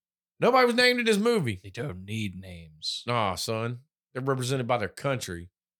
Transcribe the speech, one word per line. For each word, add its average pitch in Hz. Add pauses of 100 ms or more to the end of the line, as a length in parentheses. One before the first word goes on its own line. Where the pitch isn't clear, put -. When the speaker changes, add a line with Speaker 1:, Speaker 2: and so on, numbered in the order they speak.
(400)
Speaker 1:
Nobody 247
was 233
named 247
in 233
this 220
movie. 196
Speaker 2:
They 101
don't 95
need 104
names. 82
Speaker 1:
Nah, 110
son. 117 (340)
They're 131
represented 131
by 123
their 104
country. 92 (300)